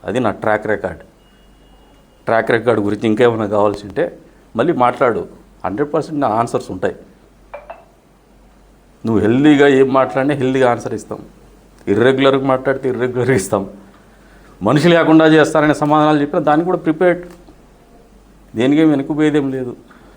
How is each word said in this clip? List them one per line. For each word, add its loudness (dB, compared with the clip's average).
అది -4
నా -2
ట్రాక్ -4
రికార్డ్. -6
ట్రాక్ 0
రికార్డు 0
గురించి -2
ఇంకేమైనా 2
కావాల్సి -2
ఉంటే -6
మళ్ళీ 0
మాట్లాడు, 0
హండ్రెడ్ -6
పర్సెంట్ -4
నా -2
ఆన్సర్స్ -4
ఉంటాయి. -6
నువ్వు 0
హెల్దీగా 4
ఏం 4
మాట్లాడినా 0
హెల్దీగా 0
ఆన్సర్ -6
ఇస్తాం, -12
ఇర్రెగ్యులర్గా 2
మాట్లాడితే -2
ఇర్రెగ్యులర్గా -2
ఇస్తాం. -2
మనిషి 2
లేకుండా 4
చేస్తారనే 4
సమాధానాలు 2
చెప్పినా -2
దానికి 0
కూడా -2
ప్రిపేర్డ్, -2
దేనికేం 2
వెనుకపోయేదేం 0
లేదు. -8